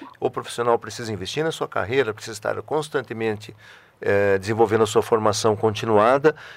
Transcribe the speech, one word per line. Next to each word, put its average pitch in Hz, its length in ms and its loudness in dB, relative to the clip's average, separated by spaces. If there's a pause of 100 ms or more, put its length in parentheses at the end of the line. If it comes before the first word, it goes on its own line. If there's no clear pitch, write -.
(200)
o 127 100 -4
profissional 120 480 -2
precisa 110 340 -10
investir 98 320 -6
na 160 80 -2
sua - 160 -6
carreira, 110 460 -2
precisa 113 200 -14
estar 104 280 -6
constantemente, 113 960 -6 (440)
eh, 101 380 2
desenvolvendo 110 460 4
a - 20 6
sua 107 160 2
formação 107 540 2
continuada 113 800 2 (200)